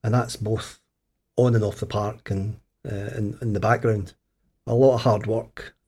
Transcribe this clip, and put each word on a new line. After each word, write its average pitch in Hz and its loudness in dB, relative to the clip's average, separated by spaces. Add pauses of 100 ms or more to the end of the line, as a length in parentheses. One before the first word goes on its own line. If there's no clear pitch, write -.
and 113 2
that's 120 0
both - -6 (560)
on 120 4
and 107 4
off 101 -2
the 107 -4
park 104 -6
and, 98 -4 (280)
uh, 104 -8
in, 107 -6
in 113 -2
the 101 -2
background. 110 0 (540)
A 117 -2
lot 131 6
of 117 0
hard 107 2
work. - -6 (120)